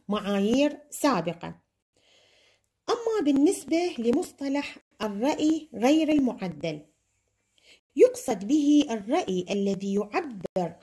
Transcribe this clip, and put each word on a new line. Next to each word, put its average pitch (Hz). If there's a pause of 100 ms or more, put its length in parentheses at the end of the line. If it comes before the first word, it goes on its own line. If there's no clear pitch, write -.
معايير 208 (120)
سابقة. 170 (1300)
أما 453
بالنسبة 320
لمصطلح 277 (240)
الرأي 294
غير 294
المعدل، 170 (1160)
يقصد 269
به 294
الرأي 208
الذي 196
يعبر 202